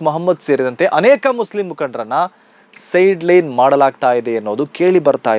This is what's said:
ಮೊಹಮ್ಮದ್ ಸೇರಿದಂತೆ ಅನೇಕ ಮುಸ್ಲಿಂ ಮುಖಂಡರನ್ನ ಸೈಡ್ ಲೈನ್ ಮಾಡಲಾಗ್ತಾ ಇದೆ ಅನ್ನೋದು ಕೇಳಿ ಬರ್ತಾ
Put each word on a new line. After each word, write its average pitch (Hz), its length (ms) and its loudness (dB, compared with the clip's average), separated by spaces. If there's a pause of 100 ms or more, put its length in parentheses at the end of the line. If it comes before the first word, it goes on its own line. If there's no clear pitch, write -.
ಮೊಹಮ್ಮದ್ 165 400 -2
ಸೇರಿದಂತೆ 131 400 0 (140)
ಅನೇಕ 262 260 2 (140)
ಮುಸ್ಲಿಂ 202 320 -6
ಮುಖಂಡರನ್ನ 123 480 -6 (680)
ಸೈಡ್ 185 400 2
ಲೈನ್ 175 300 4
ಮಾಡಲಾಗ್ತಾ 135 520 2 (100)
ಇದೆ 117 180 -4
ಅನ್ನೋದು 107 260 -4 (120)
ಕೇಳಿ 180 320 2
ಬರ್ತಾ 123 300 0